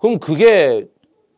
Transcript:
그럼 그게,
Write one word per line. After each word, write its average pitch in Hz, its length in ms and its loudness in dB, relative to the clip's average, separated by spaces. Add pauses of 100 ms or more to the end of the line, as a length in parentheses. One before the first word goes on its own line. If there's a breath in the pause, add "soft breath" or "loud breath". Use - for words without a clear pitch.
그럼 220 180 -2
그게, 151 680 0 (520)